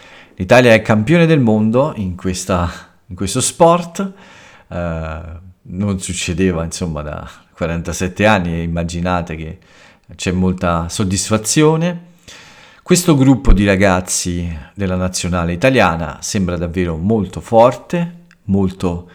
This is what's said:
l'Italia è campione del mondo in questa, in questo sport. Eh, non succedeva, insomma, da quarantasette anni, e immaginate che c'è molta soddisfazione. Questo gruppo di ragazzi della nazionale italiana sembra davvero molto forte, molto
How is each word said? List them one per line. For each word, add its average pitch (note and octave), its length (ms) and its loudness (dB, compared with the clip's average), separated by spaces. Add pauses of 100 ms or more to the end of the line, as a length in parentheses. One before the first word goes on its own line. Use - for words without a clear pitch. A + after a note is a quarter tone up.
(340)
l'Italia A#2+ 380 4
è A2 100 4
campione A#2+ 440 2
del D#3+ 140 4
mondo A2+ 560 2
in F#2 200 -6
questa, F2+ 520 -2 (380)
in F#2 80 -16
questo G2+ 260 -4
sport. F3 720 0 (540)
Eh, E2 540 -8 (460)
non F#2+ 340 -4
succedeva, F2 640 -2
insomma, E2 380 -6
da - 260 -12 (260)
quarantasette F2 720 -4
anni, F2+ 260 2
e E2+ 100 -4
immaginate E2+ 760 -4
che D#2+ 220 -12 (560)
c'è F#2 180 -4
molta F2+ 560 0
soddisfazione. D3+ 1200 0 (720)
Questo F3 340 2
gruppo C3 380 6
di G2+ 100 4
ragazzi F#2 920 0 (200)
della F#2 220 -4
nazionale F2+ 580 -2
italiana E2+ 640 2
sembra F2+ 380 -4
davvero E2+ 380 -4
molto F#2 440 -2
forte, C3 840 2 (200)
molto F#2 720 -2